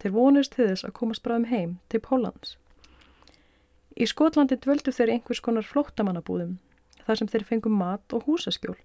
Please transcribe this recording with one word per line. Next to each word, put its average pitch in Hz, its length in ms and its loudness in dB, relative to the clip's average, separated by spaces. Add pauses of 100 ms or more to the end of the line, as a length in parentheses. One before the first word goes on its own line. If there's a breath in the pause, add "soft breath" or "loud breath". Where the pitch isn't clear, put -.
Þeir 196 160 -4
vonuðust 269 400 4
til 240 100 4
þess 190 220 -4
að - 80 -14
komast 226 260 -6
bráðum 233 280 -2
heim 180 260 -2 (160)
til 220 100 -2
Póllands. - 540 -4 (1400 soft breath)
Í 226 140 2
Skotlandi 294 500 4
dvöldu 277 320 0
þeir 233 200 2
í 233 40 2
einhvers - 300 -6
konar 226 240 -2
flóttamannabúðum, 180 880 -4 (480)
þar 220 160 0
sem 214 100 -2
þeir 214 200 -2
fengu 220 200 0
mat 202 460 -2
og 226 100 -6
húsaskjól. 285 560 -2